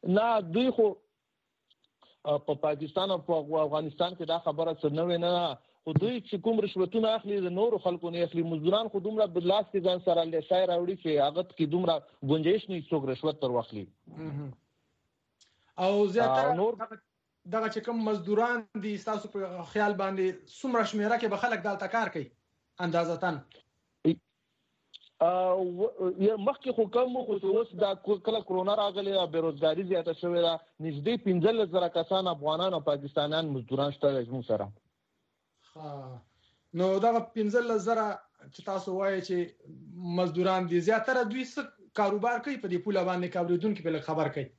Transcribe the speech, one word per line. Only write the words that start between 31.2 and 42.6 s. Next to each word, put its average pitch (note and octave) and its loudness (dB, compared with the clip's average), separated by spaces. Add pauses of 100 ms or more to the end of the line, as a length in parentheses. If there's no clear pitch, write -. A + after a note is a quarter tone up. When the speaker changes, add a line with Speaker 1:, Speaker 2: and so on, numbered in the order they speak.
Speaker 1:
پنځلس G3 2
زره F3 2
کسان F#3+ 0
افغانان D#3+ 0
او E3 -2
پاکستانیان D3 -2
مزدوران C3+ -2
شته C#3 2
دي B2 -2
زموږ B2+ -6
سره. G2+ -2 (1040)
Speaker 2:
ها. C#3 -12 (520)
نو F3 2 (120)
دغه A3+ 4 (140)
پنځلس A3 0
زره A3 0 (340)
چې - -18
تاسو F#3 -4
وایئ G3 0
چې F#3 -4 (560)
مزدوران F3+ 0
دي، F3 4
زیاتره A3 2
دوی A#3+ -4
څه - -8 (320)
کاروبار A3+ 2
کوي C4+ -6
په G3 -8